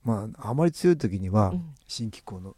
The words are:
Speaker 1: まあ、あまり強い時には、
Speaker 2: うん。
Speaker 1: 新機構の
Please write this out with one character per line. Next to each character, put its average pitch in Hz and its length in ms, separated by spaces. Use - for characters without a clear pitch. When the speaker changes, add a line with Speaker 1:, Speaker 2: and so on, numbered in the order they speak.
Speaker 1:
ま 110 340
あ、 104 120
あ 117 40
ま 156 120
り 170 60
強 175 220
い 156 40
時 98 220
に 92 100
は、 101 200
Speaker 2:
う 180 60
ん。 165 200
Speaker 1:
新 113 240
機 - 100
構 - 180
の 95 180